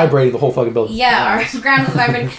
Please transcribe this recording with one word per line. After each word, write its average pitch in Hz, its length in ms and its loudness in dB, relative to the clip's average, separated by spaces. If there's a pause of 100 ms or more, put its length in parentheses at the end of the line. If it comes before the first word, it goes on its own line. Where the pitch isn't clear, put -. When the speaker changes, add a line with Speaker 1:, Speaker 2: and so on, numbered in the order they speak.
Speaker 1:
vibrating, 135 280 2
the 120 40 -4
whole 135 140 0
fucking 117 220 -2
building. 117 220 -2
Speaker 2:
Yeah, 240 360 2
our 202 40 0
<laughs> - 20 -2
Speaker 3:
Nice. 226 220 -6
Speaker 2:
ground 269 260 2
was - 100 -4
vibrating. 240 440 0